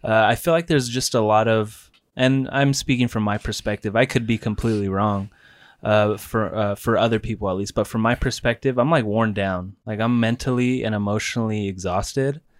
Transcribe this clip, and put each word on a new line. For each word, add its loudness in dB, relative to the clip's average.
uh, 4
I 4
feel 0
like 2
there's 2
just -4
a 2
lot 4
of, -2
and 2
I'm 2
speaking 0
from -2
my 0
perspective, -4
I 4
could -2
be 2
completely -2
wrong, 0
uh, 2
for, -4
uh, 0
for 0
other 2
people -6
at 0
least, -4
but 0
from -4
my 2
perspective, -2
I'm, 2
like, 2
worn 0
down. -4
Like, -6
I'm 2
mentally 0
and -2
emotionally -2
exhausted, -4